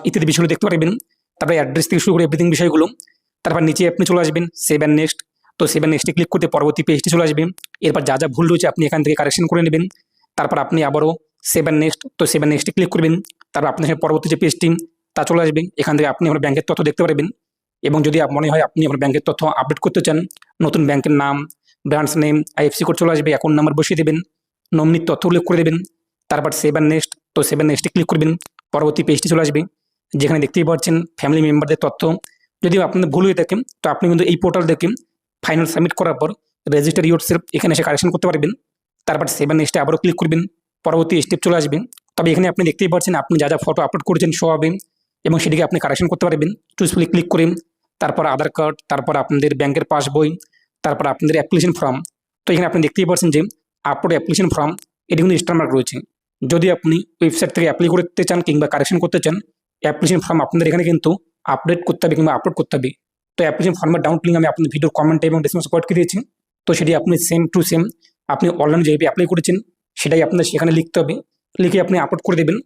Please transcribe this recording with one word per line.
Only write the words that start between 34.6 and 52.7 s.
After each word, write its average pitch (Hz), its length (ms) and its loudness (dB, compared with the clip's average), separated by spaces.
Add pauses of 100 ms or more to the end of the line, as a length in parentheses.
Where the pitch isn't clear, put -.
থেকে 165 160 0 (580)
ফাইনাল 160 280 0
সাবমিট 165 280 0
করার 165 200 -2
পর 151 80 0 (380)
register 151 440 2
yourself 170 320 0 (140)
এখানে 170 180 0
এসে - 120 0
কারেকশন 147 280 0
করতে 175 160 -4
পারবেন। 156 200 -2 (580)
তারপর 165 180 -2 (100)
সেভ 147 140 -2
and 156 100 2
নেক্সটে 151 220 -2
আবারও 156 200 0
ক্লিক 170 180 0
করবেন, 165 200 0 (440)
পরবর্তী 165 300 0 (100)
স্টেপ - 220 -4
চলে 175 140 2
আসবে। 147 160 -2 (400)
তবে 170 160 0
এখানে 180 200 2
আপনি 202 160 -2
দেখতেই 175 240 0
পাচ্ছেন 180 300 0
আপনি - 200 -2
যা 143 100 0
যা 156 120 0
ফটো 165 220 -2
আপলোড 156 220 -6
করেছেন 170 300 0
সব 165 160 0
হবে 156 140 0 (600)
এবং 165 140 2
সেটিকে 156 260 0
আপনি 175 160 -2
কারেকশন 139 260 -2
করতে 135 160 -2
পারবেন 156 240 0 (260)
চুজফুলি 170 360 0
ক্লিক 170 200 0
করে। 165 120 2 (580)
তারপর 156 220 -2 (100)
আধার 151 220 -2
কার্ড, 156 180 -2 (160)
তারপর 143 320 -2
আপনাদের 143 280 0 (100)
ব্যাংকের 143 320 -2
পাসবই, 147 380 0 (540)
তারপর 147 280 -2
আপনাদের 156 260 0
অ্যাপ্লিকেশন 165 400 2
ফর্ম। 156 180 -2 (480)
তো - 80 -4
এখানে 175 180 0